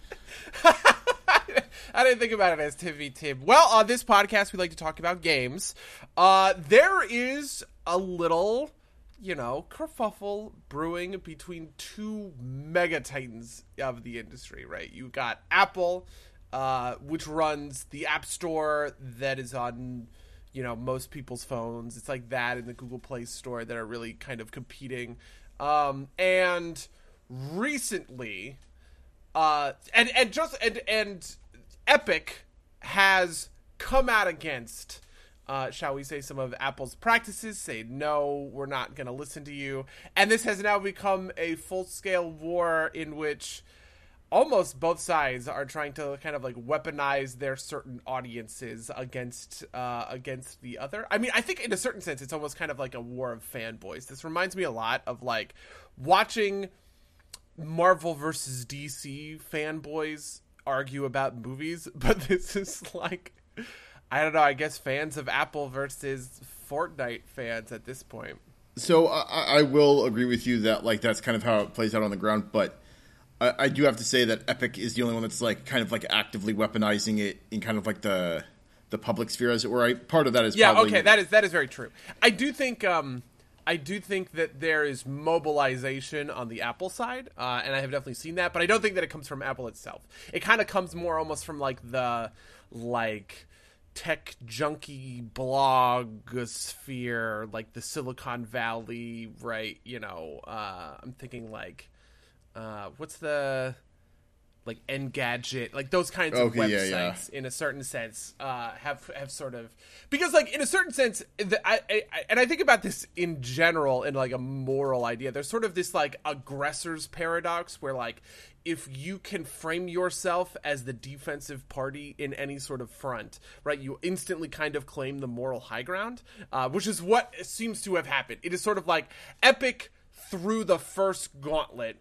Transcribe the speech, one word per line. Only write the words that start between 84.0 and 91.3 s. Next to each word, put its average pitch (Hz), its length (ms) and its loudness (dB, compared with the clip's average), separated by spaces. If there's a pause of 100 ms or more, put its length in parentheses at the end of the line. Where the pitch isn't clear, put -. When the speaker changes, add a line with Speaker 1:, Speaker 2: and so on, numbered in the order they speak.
Speaker 1:
think 190 320 -4
that 156 260 -2
there 156 260 2
is 139 200 -4
mobilization 143 1300 0
on 120 180 -6
the 110 140 -6
Apple 120 260 -4
side, 247 480 -8
uh, 123 260 -2
and 135 140 -2
I 135 60 0
have 135 80 -6
definitely 135 240 -4
seen 160 220 -8
that, 175 180 0
but 170 80 2
I 170 40 4
don't 214 140 6
think 208 140 0
that 175 100 2
it 160 60 -8
comes 151 180 -12
from 135 140 -8
Apple 127 260 -6
itself. - 320 -14 (320)
It - 100 -4
kinda 214 220 6
comes 180 300 -2
more 170 240 0
almost 156 260 -4